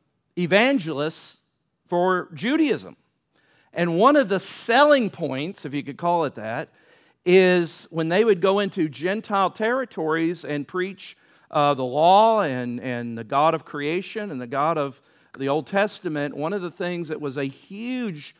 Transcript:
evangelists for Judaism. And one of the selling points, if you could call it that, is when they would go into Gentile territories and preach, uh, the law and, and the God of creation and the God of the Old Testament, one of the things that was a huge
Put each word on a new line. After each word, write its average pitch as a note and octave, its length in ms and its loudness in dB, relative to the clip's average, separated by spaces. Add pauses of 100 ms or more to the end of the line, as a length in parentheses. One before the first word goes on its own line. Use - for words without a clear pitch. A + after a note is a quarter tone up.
(380)
evangelists E3+ 1040 0 (480)
for F3+ 460 0
Judaism. F3+ 640 0 (760)
And E3+ 240 0
one C4 200 6
of B3 120 4
the F#3+ 100 0
selling C4 680 4
points, D3 560 -6
if C3+ 80 -8
you C#3+ 80 -2
could C3+ 160 -10
call F3 280 0
it C3 100 -6
that, A2+ 340 -8 (560)
is F3+ 640 4
when D#3+ 200 -4
they F#3+ 140 4
would G3+ 180 2
go G3 180 4
into G3 300 -2
Gentile F#3+ 600 -2
territories E3+ 960 -2
and C#3+ 220 -6
preach, F#3 500 -8 (320)
uh, D3 240 2
the C3 100 -4
law F#3+ 580 4
and, B2 380 -4
and A#2+ 380 -6
the A#2 60 -8
God C#3+ 300 2
of D#3+ 120 -6
creation F3 640 -6
and C3+ 80 -8
the B2 80 -10
God C#3 300 0
of C#3 240 -4 (360)
the C3+ 120 -4
Old D3 180 -2
Testament, F3 680 -2
one D#3 180 -4
of G#3 80 -4
the F3 100 -8
things F3 380 -6
that D#3 100 -8
was C#3+ 180 -8
a C#3+ 80 -2
huge G3+ 960 -8